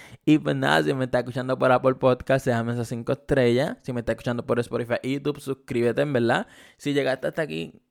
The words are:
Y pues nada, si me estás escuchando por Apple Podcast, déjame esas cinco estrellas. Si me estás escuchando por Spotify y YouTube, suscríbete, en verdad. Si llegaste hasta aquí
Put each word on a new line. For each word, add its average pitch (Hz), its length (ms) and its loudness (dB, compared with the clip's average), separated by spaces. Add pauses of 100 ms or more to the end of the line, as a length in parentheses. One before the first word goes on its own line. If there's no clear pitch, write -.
(240)
Y 151 140 6
pues 147 180 -2
nada, 143 280 2
si 147 100 0
me 131 120 -2
estás 123 160 0
escuchando 127 360 -4
por 127 140 4
Apple 131 240 2
Podcast, 131 500 2
déjame 117 280 0
esas 120 140 -4
cinco 117 240 -4
estrellas. 127 720 2
Si 131 100 -10
me 120 80 -4
estás 117 140 -4
escuchando 120 320 -6
por 120 140 0
Spotify 117 420 -4
y 131 120 -4
YouTube, 143 260 -6
suscríbete, 123 600 -2
en 147 100 0
verdad. 123 340 2 (300)
Si 147 180 -4
llegaste 135 320 0
hasta 160 160 -4
aquí 156 480 -10